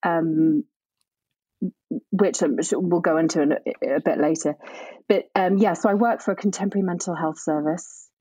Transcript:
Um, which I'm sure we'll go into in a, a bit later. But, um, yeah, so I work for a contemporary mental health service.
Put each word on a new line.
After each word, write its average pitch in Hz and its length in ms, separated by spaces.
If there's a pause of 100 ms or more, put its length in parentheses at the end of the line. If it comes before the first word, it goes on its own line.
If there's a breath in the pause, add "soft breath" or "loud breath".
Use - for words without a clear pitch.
Um, 165 600 (1500)
which 190 300
I'm 147 200
sure 196 180
we'll 175 220
go 165 160
into 160 240
in 147 120
a, - 420
a - 60
bit - 180
later. 151 360 (520 loud breath)
But, 196 180 (100)
um, 190 220
yeah, 196 160
so 208 160
I 202 60
work 226 260
for 202 100
a 190 40
contemporary 196 500
mental 175 300
health 156 240
service. 151 680 (140)